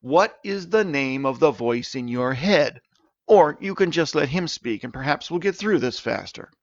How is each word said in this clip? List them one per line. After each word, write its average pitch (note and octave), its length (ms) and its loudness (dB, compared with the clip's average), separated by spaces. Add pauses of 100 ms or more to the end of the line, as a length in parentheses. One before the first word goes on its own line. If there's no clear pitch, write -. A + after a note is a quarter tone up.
what E3+ 440 2
is G3 240 -8
the G#3+ 160 2
name C#3 400 -2
of C3 140 -2
the D3+ 120 6
voice A#2+ 440 -4
in B2 140 -6
your B2 260 -2
head? D3 460 0 (460)
Or F3+ 340 6
you G3 140 -6
can F#3 160 2
just D#3+ 240 0
let D3 140 2
him E3+ 200 -2
speak, A2+ 360 -6
and B2 80 -10
perhaps C3+ 380 -4
we'll F3 100 -2
get F#3 160 -2
through G3+ 220 0
this B2 220 -2
faster. G#2 500 -8 (120)